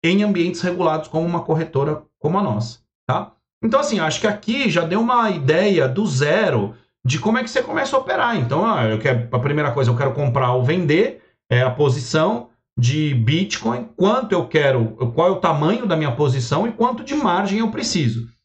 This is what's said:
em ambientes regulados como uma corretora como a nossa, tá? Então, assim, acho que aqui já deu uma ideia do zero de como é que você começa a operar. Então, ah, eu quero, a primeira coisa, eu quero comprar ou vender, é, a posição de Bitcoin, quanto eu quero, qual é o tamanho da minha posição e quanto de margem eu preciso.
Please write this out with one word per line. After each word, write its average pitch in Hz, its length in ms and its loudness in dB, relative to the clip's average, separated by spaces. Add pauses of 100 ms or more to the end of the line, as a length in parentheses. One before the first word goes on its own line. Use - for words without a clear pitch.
em 190 200 2
ambientes 175 400 0
regulados 175 460 -2
como 165 180 -2
uma 175 160 -2
corretora 151 600 -2 (160)
como 160 200 0
a - 40 2
nossa, 117 380 -4 (260)
tá? 175 260 -4 (300)
Então, 226 180 2
assim, 214 180 0
acho 156 220 -2
que 214 60 0
aqui 220 440 0
já 165 140 0
deu 185 160 -2
uma 233 300 2
ideia 160 580 2
do 190 180 0
zero 143 680 0 (300)
de 135 140 0
como 226 200 0
é 254 60 -2
que - 60 -10
você 254 120 -2
começa 277 340 -2
a - 20 4
operar. 262 380 0
Então, 139 280 0
ah, 180 200 0
eu 110 140 0
quero, 120 320 0
a 123 80 -2
primeira 143 340 0
coisa, 127 180 2
eu 117 60 2
quero 135 180 0
comprar 131 380 0
ou 127 120 0
vender, 170 580 2 (280)
é, 123 120 4
a 127 80 2
posição 151 800 0 (280)
de 143 360 0
Bitcoin, 180 840 -2
quanto 220 360 2
eu 175 160 0
quero, 127 480 2 (180)
qual 170 140 4
é - 20 4
o - 100 -2
tamanho 170 460 0
da 170 100 0
minha 143 180 -2
posição 143 520 0
e 233 60 -4
quanto 233 320 -2
de 302 100 -8
margem 196 460 0
eu 226 100 0
preciso. 117 580 -2 (160)